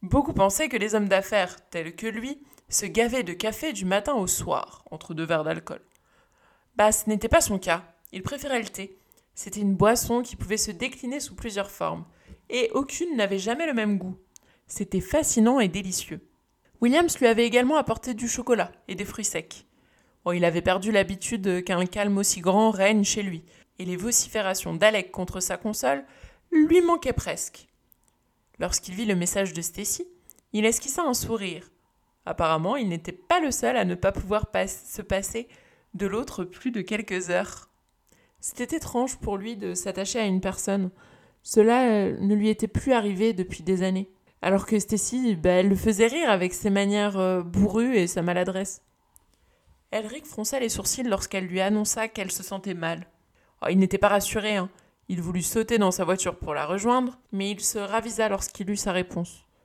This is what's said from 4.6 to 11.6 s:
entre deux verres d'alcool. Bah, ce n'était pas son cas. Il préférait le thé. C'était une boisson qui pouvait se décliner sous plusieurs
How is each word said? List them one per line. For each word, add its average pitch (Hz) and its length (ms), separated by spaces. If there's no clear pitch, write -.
entre - 240
deux 160 120
verres 156 180
d'alcool. 160 380
Bah, 214 160
ce - 180
n'était 214 200
pas 320 120
son 202 180
cas. 180 240
Il 190 120
préférait 269 380
le 202 80
thé. 190 280
C'était - 260
une 196 140
boisson 233 480
qui - 120
pouvait 190 220
se 214 140
décliner 247 480
sous 233 160
plusieurs 196 340